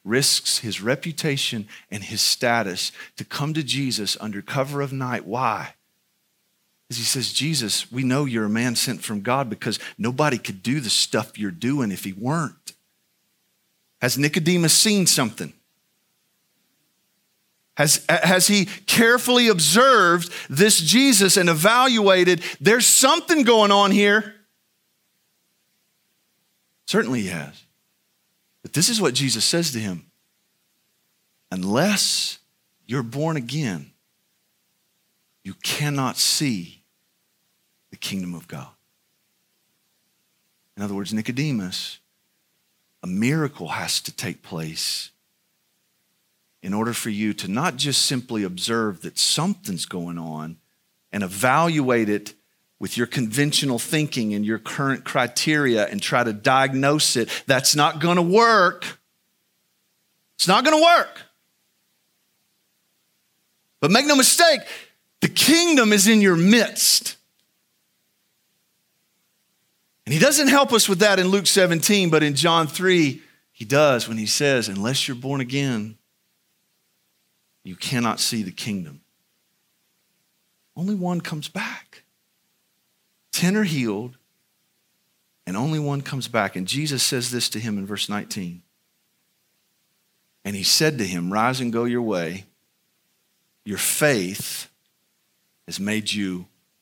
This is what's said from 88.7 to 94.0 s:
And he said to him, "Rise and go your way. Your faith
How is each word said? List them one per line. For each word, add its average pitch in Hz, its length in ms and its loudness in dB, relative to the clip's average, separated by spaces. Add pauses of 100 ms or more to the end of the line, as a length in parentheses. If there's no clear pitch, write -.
And 202 100 -8
he 196 100 -6
said 156 340 0
to 104 80 -2
him, 90 260 -4
"Rise 120 280 0
and 120 120 -4
go 117 120 -2
your 120 180 -2
way. 95 420 -4 (1200)
Your 101 140 -8
faith 107 920 -2 (960)